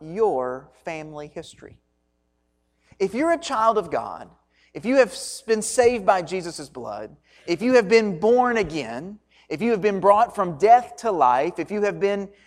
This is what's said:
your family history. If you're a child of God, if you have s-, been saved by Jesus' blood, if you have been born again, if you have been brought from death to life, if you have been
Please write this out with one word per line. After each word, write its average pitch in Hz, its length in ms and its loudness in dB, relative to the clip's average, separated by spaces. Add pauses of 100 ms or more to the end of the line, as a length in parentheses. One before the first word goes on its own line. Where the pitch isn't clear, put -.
your 156 720 -2 (120)
family 156 440 -12
history. - 500 -18 (1200)
If 190 160 -2
you're 320 200 0
a 330 60 -2
child 226 380 0
of 170 140 -4
God, 113 380 -8 (440)
if 151 120 -10
you 254 100 0
have 247 140 4
s-, - 320 -14
been 220 200 -2
saved 240 420 2
by 190 200 2
Jesus' 160 440 -10
blood, 110 480 -12 (300)
if 170 160 -4
you 254 120 0
have 226 140 6
been 214 320 2
born 240 380 2
again, 156 640 -6 (300)
if 151 120 -8
you 233 80 0
have 214 120 0
been 202 180 0
brought 202 340 4
from 175 240 -4
death 226 400 4
to 226 140 -4
life, 147 480 2
if 160 100 -6
you 208 140 -4
have 180 160 -2
been 196 280 -2 (200)